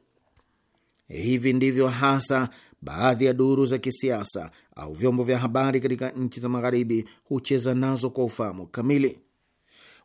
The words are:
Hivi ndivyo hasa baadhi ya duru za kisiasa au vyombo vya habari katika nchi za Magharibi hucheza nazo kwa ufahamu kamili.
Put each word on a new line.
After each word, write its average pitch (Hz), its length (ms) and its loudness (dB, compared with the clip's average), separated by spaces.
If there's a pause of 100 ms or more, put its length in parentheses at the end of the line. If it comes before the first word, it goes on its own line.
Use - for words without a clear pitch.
(1080)
Hivi 123 460 0
ndivyo 131 340 2
hasa 131 600 2 (320)
baadhi 113 440 0
ya 127 80 4
duru 135 320 4
za 127 120 -2
kisiasa 107 720 -4 (240)
au 76 180 -12
vyombo 123 300 0
vya 123 160 2
habari 127 420 0
katika 127 280 -2
nchi 127 300 -6
za 123 100 -4
Magharibi 120 560 0 (180)
hucheza 127 520 0
nazo 131 340 0
kwa 127 140 -2
ufahamu 101 440 -6
kamili. 135 520 0 (840)